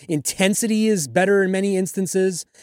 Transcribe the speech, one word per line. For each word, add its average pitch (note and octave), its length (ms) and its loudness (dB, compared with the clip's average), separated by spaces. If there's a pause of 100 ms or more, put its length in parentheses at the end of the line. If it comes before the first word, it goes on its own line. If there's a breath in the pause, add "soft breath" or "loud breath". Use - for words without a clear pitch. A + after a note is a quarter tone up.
intensity G#3 800 0
is F3 220 0
better F#3+ 340 2
in F#3 80 0
many F#3+ 240 0
instances, F#3+ 720 -2 (160 soft breath)